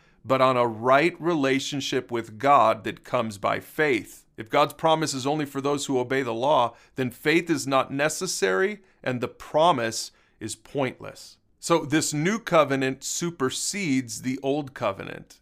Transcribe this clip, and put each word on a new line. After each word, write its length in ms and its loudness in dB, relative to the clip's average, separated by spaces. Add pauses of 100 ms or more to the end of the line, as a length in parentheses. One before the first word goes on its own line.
(260)
but 160 2
on 160 4
a 80 4
right 560 2
relationship 880 -2
with 300 -6
God 460 6
that 180 -8
comes 340 -2
by 220 -2
faith." 640 -4 (140)
If 140 -14
God's 240 2
promise 400 0
is 100 -6
only 200 -2
for 160 -8
those 260 -2
who 100 0
obey 240 0
the 120 -4
law, 420 2 (200)
then 140 -2
faith 400 0
is 160 -2
not 260 0
necessary 920 -2 (220)
and 160 -4
the 80 -4
promise 840 0 (280)
is 160 -10
pointless. 840 -8 (220)
So 200 2
this 340 0
new 240 0
covenant 640 2
supersedes 1160 -4
the 220 -4
old 320 -4
covenant. 680 -8